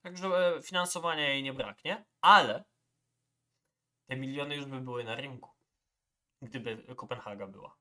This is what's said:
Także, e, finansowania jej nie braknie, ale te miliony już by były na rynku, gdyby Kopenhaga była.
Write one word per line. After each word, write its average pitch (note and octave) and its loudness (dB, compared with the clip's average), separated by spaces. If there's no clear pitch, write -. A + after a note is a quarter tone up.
Także, F3+ -8
e, F3+ 2
finansowania E3+ 0
jej C#3 0
nie C3+ -6
braknie, C3 -6
ale E3 8
te C3 -8
miliony C#3+ -6
już C#3+ -8
by C3+ -8
były B2 -6
na A2+ -6
rynku, C3 -12
gdyby A#2 -10
Kopenhaga G#2 -10
była. - -20